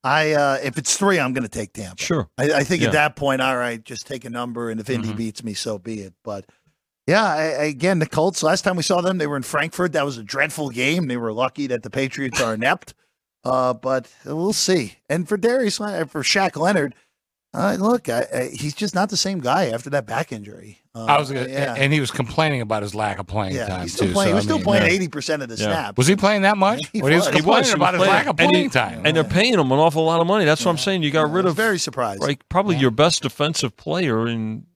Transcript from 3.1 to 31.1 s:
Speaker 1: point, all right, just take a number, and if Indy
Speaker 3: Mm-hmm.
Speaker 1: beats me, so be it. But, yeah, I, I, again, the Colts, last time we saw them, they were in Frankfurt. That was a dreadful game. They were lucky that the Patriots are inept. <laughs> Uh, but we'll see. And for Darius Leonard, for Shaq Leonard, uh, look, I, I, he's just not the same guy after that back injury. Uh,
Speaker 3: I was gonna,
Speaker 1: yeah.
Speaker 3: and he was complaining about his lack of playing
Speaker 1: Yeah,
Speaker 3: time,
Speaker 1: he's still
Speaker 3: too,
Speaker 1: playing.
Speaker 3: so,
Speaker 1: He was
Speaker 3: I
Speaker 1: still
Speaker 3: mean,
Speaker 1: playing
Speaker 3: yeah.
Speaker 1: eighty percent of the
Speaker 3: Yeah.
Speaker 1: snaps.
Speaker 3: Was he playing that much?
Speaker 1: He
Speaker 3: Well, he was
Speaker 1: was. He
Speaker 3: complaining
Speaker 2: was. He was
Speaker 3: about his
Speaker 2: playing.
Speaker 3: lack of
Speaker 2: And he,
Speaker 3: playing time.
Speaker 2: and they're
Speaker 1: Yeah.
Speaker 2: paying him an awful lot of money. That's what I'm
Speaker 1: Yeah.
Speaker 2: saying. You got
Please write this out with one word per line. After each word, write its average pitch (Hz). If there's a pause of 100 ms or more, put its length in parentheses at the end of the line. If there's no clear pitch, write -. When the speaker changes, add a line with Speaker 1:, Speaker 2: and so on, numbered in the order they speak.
Speaker 1:
point, 135
all 131
right, 117
just -
take 127
a 120
number, 120
and 110
if 107
Indy 113
Speaker 3:
Mm-hmm. 107
Speaker 1:
beats 113
me, 110
so 107
be 107
it. 95 (100)
But, 101 (640)
yeah, 208
I, 160
I, 156
again, 156
the 156
Colts, 175
last 160
time 185
we 156
saw 180
them, 185
they 151
were 143
in 127
Frankfurt. 160
That 147
was 135
a 110
dreadful 143
game. 139
They 123
were 113
lucky 131
that 120
the 117
Patriots 135
are 113
inept. 127
<laughs> - (400)
Uh, 127
but 131 (160)
we'll 170
see. 160 (120)
And 165
for 208
Darius 226
Leonard, 196
for 151
Shaq 190
Leonard, 160 (600)
uh, 196
look, 233
I, 120
I, 127
he's 147
just 208
not 196
the 190
same 196
guy 139
after 117
that 139
back 113
injury. 104 (160)
Uh, 113
Speaker 3:
I 147
was 139
gonna, 131
Speaker 1:
yeah. 135
Speaker 3:
and 139
he 151
was 127
complaining 139
about 107
his 101
lack 104
of 98
playing 95
Speaker 1:
Yeah, 113
Speaker 3:
time, 92
Speaker 1:
he's 87
still 95
Speaker 3:
too, 180
Speaker 1:
playing. 196
Speaker 3:
so, -
Speaker 1:
He -
was -
Speaker 3:
I -
Speaker 1:
still -
Speaker 3:
mean, 196
Speaker 1:
playing 208
Speaker 3:
yeah. 165
Speaker 1:
eighty 185
percent 147
of 123
the 113
Speaker 3:
Yeah. 107
Speaker 1:
snaps. 101
Speaker 3:
Was 127
he 190
playing 196
that 202
much? 196 (120)
Speaker 1:
He 214
Speaker 3:
Well, 139
he 160
was 170
Speaker 1:
was. 139
He 151
Speaker 3:
complaining 220
Speaker 2:
was. -
He -
was -
Speaker 3:
about 180
his 175
Speaker 2:
playing. 196
Speaker 3:
lack 214
of 190
Speaker 2:
And 170
he, -
Speaker 3:
playing -
time. 113
Speaker 2:
and 156
they're 156
Speaker 1:
Yeah. 98
Speaker 2:
paying 226
him 139
an 135
awful 160
lot 165
of 170
money. 196
That's 151
what 180
I'm 165
Speaker 1:
Yeah. -
Speaker 2:
saying. 190
You 147
got 151